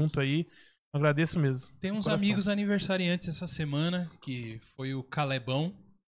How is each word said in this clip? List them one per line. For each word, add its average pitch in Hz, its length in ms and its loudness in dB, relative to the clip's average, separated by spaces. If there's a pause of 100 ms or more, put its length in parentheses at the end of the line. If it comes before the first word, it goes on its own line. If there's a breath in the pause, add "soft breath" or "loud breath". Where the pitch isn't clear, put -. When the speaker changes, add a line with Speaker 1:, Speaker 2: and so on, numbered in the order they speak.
(100)
Speaker 1:
junto 143 100 -2
aí. 143 240 0 (480 soft breath)
Agradeço 151 460 2
mesmo, 131 400 0
Speaker 2:
Tem 190 140 -4
Speaker 1:
de 214 60 -2
Speaker 2:
uns 202 60 -2
Speaker 1:
coração. 202 200 2
Speaker 2:
amigos 202 240 2
aniversariantes 190 800 0
essa 170 180 -6
semana, 160 640 -2 (120)
que 117 360 -6 (160)
foi 135 200 -4
o 131 100 -4
Calebão. 135 680 0 (360)